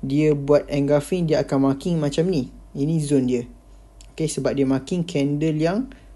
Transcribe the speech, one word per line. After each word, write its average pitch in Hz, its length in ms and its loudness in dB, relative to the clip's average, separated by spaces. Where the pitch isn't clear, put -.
dia 147 320 2
buat 143 320 2
engulfing, 147 640 0
dia 139 160 2
akan 135 240 2
marking 160 320 -2
macam 143 240 0
ni. 151 240 -2
Ini 151 240 -2
zone 143 320 2
dia. 120 120 -2
Okey, 160 140 -4
sebab 131 320 -2
dia 135 80 2
marking 135 400 -2
candle 147 480 0
yang 175 320 0